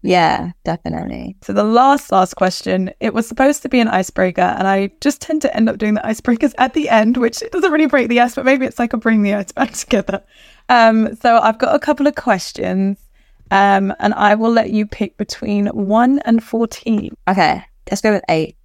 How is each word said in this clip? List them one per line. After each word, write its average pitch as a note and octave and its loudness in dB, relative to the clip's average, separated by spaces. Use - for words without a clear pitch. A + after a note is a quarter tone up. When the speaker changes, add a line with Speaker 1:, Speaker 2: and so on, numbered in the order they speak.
Speaker 1:
Yeah, F3 2
definitely. - -8
Speaker 2:
So G3+ -10
the G#3 0
last, C4 2
last F#3+ 0
question, - -2
it - -2
was A3+ -2
supposed C4+ 0
to C#4+ -10
be B3+ 2
an A3+ 0
icebreaker, F#3 -2
and F3+ 0
I G3 0
just - -2
tend D#4 -4
to - 0
end A3 2
up - -4
doing G#3+ -2
the G#3 -2
icebreakers A3+ -2
at B3+ 0
the D4+ -2
end, A3+ 2
which A#3 -2
doesn't F4+ 0
really D4+ 2
break B3 2
the A#3+ 2
ice, A#3+ 2
but C4+ -6
maybe C4 2
it's - -8
like A#3 -2
a B3 -4
bring A3 2
the G3+ 0
ice G3+ -6
back - -4
<laughs> - -12
together. - -2
Um, A3+ 4
so A#3 4
I've A3 0
got A#3 0
a D4 2
couple C#4+ 0
of D4 2
questions, F#3+ -2
um, G3 2
and G#3 -2
I G#3 2
will A3+ 0
let A3 0
you G#3+ 0
pick - -8
between G#3 -4
one A3+ 0
and A#3 0
fourteen. A3+ -4
Speaker 1:
Okay, F#3 0
let's - -4
go G#3+ 2
with G3+ 0
eight. D#3+ -2